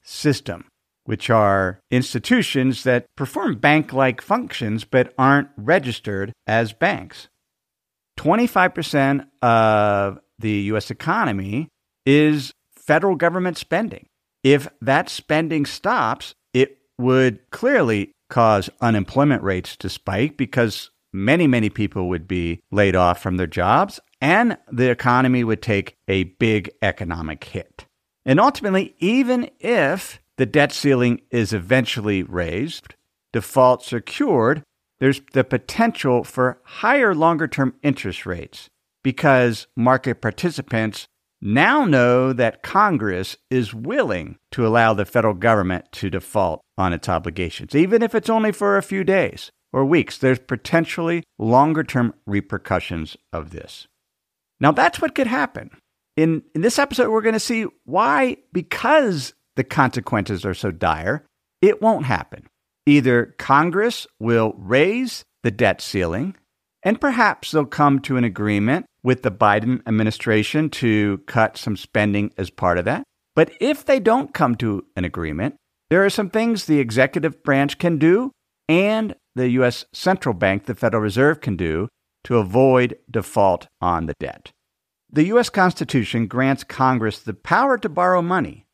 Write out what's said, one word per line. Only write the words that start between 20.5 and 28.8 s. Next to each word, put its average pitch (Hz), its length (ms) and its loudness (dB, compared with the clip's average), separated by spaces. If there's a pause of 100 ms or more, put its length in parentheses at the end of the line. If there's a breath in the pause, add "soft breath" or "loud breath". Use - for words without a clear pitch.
many, 131 340 0
many 117 220 2
people 98 400 -4
would 90 200 -6
be 85 320 -4 (100)
laid 98 240 2
off 87 260 2
from 92 160 -4
their 90 100 -2
jobs, 98 520 0 (220)
and 202 360 2 (140)
the 127 180 0
economy 123 540 2
would 113 200 -2
take 101 320 -2 (120)
a 95 180 0
big 110 460 -2 (100)
economic 85 640 -6
hit. - 440 -14 (380)
And 135 140 4
ultimately, 208 600 0